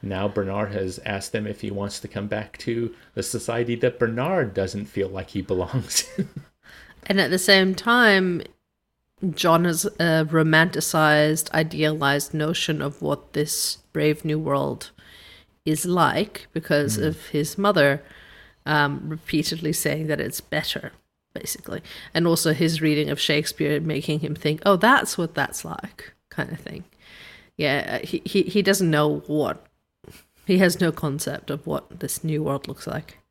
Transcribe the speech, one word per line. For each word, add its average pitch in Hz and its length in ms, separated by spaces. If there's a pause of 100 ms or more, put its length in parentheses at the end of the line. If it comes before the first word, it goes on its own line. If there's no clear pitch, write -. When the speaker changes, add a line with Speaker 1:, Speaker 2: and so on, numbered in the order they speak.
Speaker 1:
now 98 220
Bernard 101 460
has 95 320
asked 101 280
him 107 140
if 101 140
he 104 100
wants 101 300
to 101 80
come 101 180
back 107 320
to 117 340 (200)
the - 100
society 120 520
that 120 220
Bernard 123 560
doesn't 95 340
feel 95 200
like 95 220
he 98 120
belongs 92 720
<laughs> - 40
in. - 100 (800)
Speaker 2:
And 196 140
at 143 100
the 180 80
same 190 340
time, 196 680 (920)
John 165 300
has 170 220
a 160 440
romanticized, 156 1200
idealized 151 840
notion 156 480
of 143 200
what 147 300
this - 460 (160)
Brave 151 320
New 156 140
World 139 520 (760)
is 156 200
like 175 680
because 147 460
Speaker 1:
Mm. 151 100
Speaker 2:
of 156 200
his 151 300
mother, 165 460 (640)
um, 143 420
repeatedly 156 640
saying 156 360
that 147 120
it's - 220
better, - 500 (420)
basically. - 480 (320)
And 165 140
also 165 260
his 160 280
reading 151 280
of 147 120
Shakespeare 147 580
making 151 400
him 151 160
think, 156 300
"Oh, 196 100
that's 233 420
what 165 180
that's - 280
like," - 500 (160)
kind - 220
of 160 80
thing. - 240 (760)
Yeah, 139 420
he, - 260
he, - 180
he - 180
doesn't 190 300
know 151 360
what, 147 380 (800)
he 185 120
has 180 240
no 165 100
concept - 580
of - 180
what 151 340
this - 220
new 156 200
world 139 240
looks - 200
like. - 300 (140)